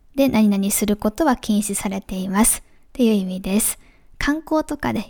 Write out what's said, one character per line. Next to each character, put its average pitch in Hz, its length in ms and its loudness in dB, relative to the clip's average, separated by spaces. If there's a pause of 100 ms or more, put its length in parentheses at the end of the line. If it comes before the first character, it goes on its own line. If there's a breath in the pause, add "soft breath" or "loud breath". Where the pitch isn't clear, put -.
(160)
で 269 140 4
何 220 200 4
々 196 220 0
す - 120 -2
る 208 140 0
こ 214 140 -2
と 320 140 -2
は 254 100 4
禁 214 260 0
止 202 140 -6
さ - 140 -6
れ 190 120 -6
て - 140 -12
い 185 120 -6
ま 196 160 2
す - 180 0
っ - 20 -20 (280)
て - 120 -2
い 226 80 4
う - 20 4
意 196 120 0
味 185 160 -8
で 190 180 0
す。 - 180 -2 (400 soft breath)
観 302 240 -2
光 311 240 0
と 294 120 -8
か 233 160 -2
で 220 160 -4